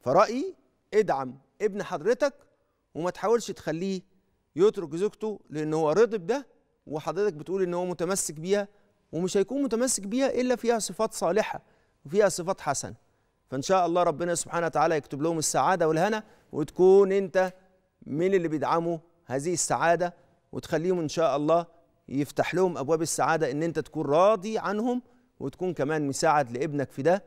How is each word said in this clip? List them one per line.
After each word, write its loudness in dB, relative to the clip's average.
فرأيي، 0
ادعم 0
ابن -4
حضرتك، -2
وما -4
تحاولش -2
تخليه -4
يترك 0
زوجته، -4
لأن -4
هو 0
رضي 2
بده، -4
وحضرتك -4
بتقول -4
إن -2
هو -2
متمسك -4
بيها، -2
ومش -2
هيكون 0
متمسك -2
بيها -2
إلا 0
فيها 0
صفات -4
صالحة -2
وفيها 4
صفات -4
حسنة. -4
فإن -4
شاء 2
الله 2
ربنا 0
سبحانه -4
وتعالى 2
يكتب -6
لهم 0
السعادة 2
والهنا، 0
وتكون 6
أنت 0
من 0
اللي 2
بيدعموا 0
هذه -4
السعادة، 0
وتخليهم -2
إن -2
شاء 0
الله 0
يفتح -2
لهم 2
أبواب 0
السعادة، 0
إن -2
أنت -2
تكون -6
راضي 2
عنهم، -2
وتكون -6
كمان 0
مساعد 2
لابنك -4
في -8
ده 2